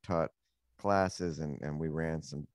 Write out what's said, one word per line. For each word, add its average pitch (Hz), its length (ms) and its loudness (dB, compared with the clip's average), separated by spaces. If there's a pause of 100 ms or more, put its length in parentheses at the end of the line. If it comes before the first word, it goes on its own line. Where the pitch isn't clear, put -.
taught 85 280 2 (460)
classes, 92 640 2
and, 76 220 -4
and 76 180 -4
we 80 100 -2
ran 80 320 -2
some, 73 340 -10